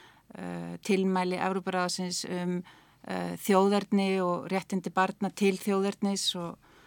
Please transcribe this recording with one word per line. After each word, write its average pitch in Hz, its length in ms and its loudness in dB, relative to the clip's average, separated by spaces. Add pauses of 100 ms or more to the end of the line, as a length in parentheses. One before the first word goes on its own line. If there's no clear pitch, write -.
(360)
eh, 175 480 -8
tilmæli 185 540 2
Evrópuráðsins 185 880 -2
um, 180 380 -4 (440)
eh, 175 300 -4
þjóðerni 196 840 4
og 175 280 -2
réttindi 190 420 -4
barna 190 380 0
til 196 280 2
þjóðernis 196 800 0
og, 170 220 -8 (300)